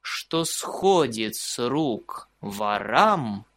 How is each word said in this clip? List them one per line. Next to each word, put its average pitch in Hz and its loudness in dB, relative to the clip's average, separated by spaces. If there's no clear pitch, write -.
что - -4
сходит 127 0
с - -4
рук 135 -2
ворам 107 2